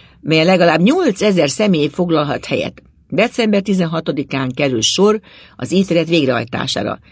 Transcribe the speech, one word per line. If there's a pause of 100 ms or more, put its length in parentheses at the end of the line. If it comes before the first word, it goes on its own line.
(220)
melyen
legalább
nyolcezer
személy
foglalhat
helyet. (280)
December
tizenhatodikán
kerül
sor (360)
az
ítélet
végrehajtására. (120)